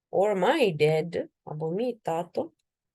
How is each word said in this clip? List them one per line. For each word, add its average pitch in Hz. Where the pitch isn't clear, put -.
or 196
my 233
dad, 160
або 160
мій 233
тато. 175